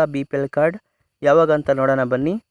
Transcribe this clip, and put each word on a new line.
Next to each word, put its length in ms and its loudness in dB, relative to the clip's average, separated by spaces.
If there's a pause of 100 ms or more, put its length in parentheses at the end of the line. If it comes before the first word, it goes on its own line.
ಬಿ 180 -6
ಪಿ 120 -8
ಎಲ್ 120 -2
ಕಾರ್ಡ್. 300 -2 (440)
ಯಾವಾಗ 300 4
ಅಂತ 180 0
ನೋಡೋಣ 340 0
ಬನ್ನಿ. 460 -4